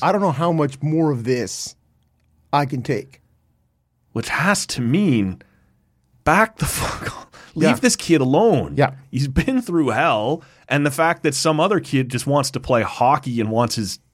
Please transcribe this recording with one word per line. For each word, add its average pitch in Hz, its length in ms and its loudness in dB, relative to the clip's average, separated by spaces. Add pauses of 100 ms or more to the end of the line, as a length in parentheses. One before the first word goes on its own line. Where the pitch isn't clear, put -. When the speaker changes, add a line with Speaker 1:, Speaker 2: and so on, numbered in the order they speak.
Speaker 1:
"I 165 100 2
don't 196 100 2
know 185 100 2
how 165 200 0
much 147 300 -2
more 156 300 0
of 117 140 -4
this 123 500 -4 (800)
I 147 120 2
can 135 160 -6
take." - 400 -6 (920)
Speaker 2:
Which 113 160 -6
has 190 380 -2
to - 140 -6
mean 120 600 0 (800)
back 208 340 2
the 151 80 -4
fuck - 520 -6
off. - 60 -18 (320)
Leave 156 160 2
Speaker 1:
Yeah. - 40 0
Speaker 2:
this 247 220 2
kid 156 240 2
alone. 131 560 2
Speaker 1:
Yeah. 139 140 2 (200)
Speaker 2:
He's 139 160 -2
been 240 340 0
through 165 280 0
hell. 131 520 0 (280)
And 143 160 2
the 139 60 0
fact 165 320 0
that 147 120 2
some 156 240 0
other 185 200 2
kid 131 300 -2
just 123 180 -4
wants 139 240 2
to 127 80 -6
play 120 240 2
hockey 123 580 0
and 107 100 -2
wants 117 240 0
his 107 240 -6 (140)